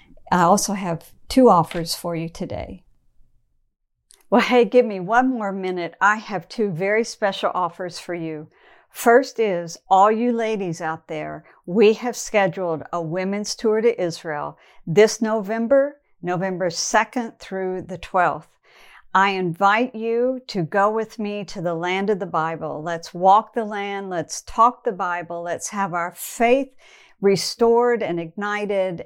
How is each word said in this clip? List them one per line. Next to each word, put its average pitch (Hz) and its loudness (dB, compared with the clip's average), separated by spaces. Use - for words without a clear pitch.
I 180 4
also 196 2
have 185 -6
two 254 6
offers 165 2
for 170 -8
you 165 -6
today. - -10
Well, 240 4
hey, 240 4
give 247 4
me 202 -6
one 233 2
more 214 -2
minute. 185 -6
I 208 4
have 208 -8
two 214 -2
very 196 0
special 202 -2
offers 175 -4
for - -10
you. 160 -8
First 247 4
is, 175 -2
all 190 8
you 226 2
ladies 214 -4
out 165 -8
there, 151 -10
we 202 6
have 240 -6
scheduled 185 -2
a 175 -4
women's 185 -4
tour 220 0
to 233 2
Israel 151 -6
this 208 4
November, 226 0
November 180 -4
second 220 -2
through 185 -8
the 175 -12
twelfth. 170 -2
I 196 4
invite 196 0
you 233 -2
to 190 -4
go 202 2
with 220 -4
me 208 -6
to - -12
the 170 -4
land 185 -2
of 208 0
the 196 -6
Bible. 160 -4
Let's 165 -8
walk 190 4
the 226 -4
land. 202 -8
Let's 175 -8
talk 247 2
the 240 0
Bible. 175 -6
Let's 170 -6
have 196 -4
our 175 -4
faith 254 0
restored 233 2
and 175 -2
ignited 196 -4